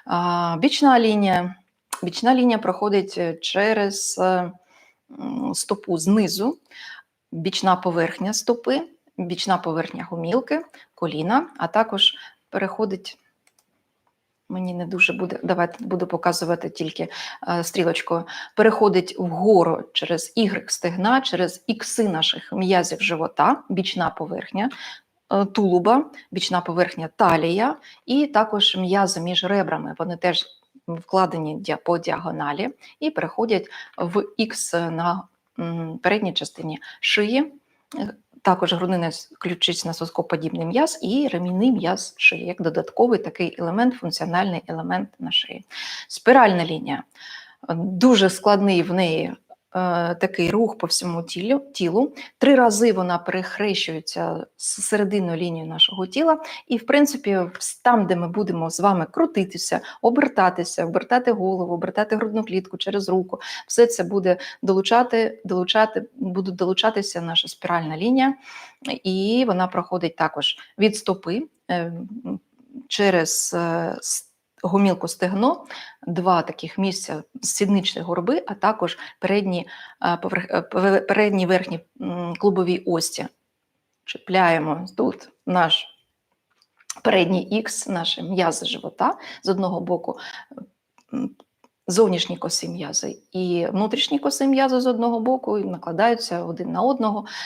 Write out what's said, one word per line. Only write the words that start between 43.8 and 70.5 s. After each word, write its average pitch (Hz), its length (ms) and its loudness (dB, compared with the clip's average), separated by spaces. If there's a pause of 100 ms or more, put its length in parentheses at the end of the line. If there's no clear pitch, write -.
функціональний 180 720 -2
елемент 175 420 -4 (100)
на 170 140 -8
шиї. - 320 -2 (440)
Спіральна 214 560 6
лінія. 156 380 -6 (760)
Дуже 190 540 4
складний 196 520 4
в 180 100 -2
неї, 175 400 0 (420)
е, 175 400 0
такий 180 360 0
рух 220 280 0
по 175 80 -6
всьому 170 360 -2
тілю, 214 400 -2 (120)
тілу. 202 380 0 (260)
Три 277 160 8
рази 226 380 6
вона 180 260 0
перехрещується 170 1300 -4 (100)
з - 260 -6
серединною 196 540 0
лінією 165 340 -6
нашого 185 360 0
тіла. 311 320 2 (300)
І, 254 80 0
в 226 100 -4
принципі, 277 440 4
вс-, 180 520 -2
там, 226 240 6
де 180 100 2
ми 170 120 -2
будемо 175 420 -2
з 170 100 -6
вами 185 300 4
крутитися, 196 720 0 (220)
обертатися, 190 840 2
обертати 240 480 2
голову, 185 420 -2
обертати 202 420 -2
грудну 214 280 -2
клітку 185 320 -6
через 196 320 -4
руку, 185 320 0 (260)
все 240 200 6
це 233 180 -2
буде 185 320 0 (260)
долучати, 226 800 2
долучати, 196 720 0
буде 190 340 -4
долучатися 185 720 -2
наша 170 280 -2
спіральна 165 480 -4
лінія. 262 380 2 (720)
І 202 420 2
вона 185 200 2
проходить 175 500 -4
також - 400 -2 (220)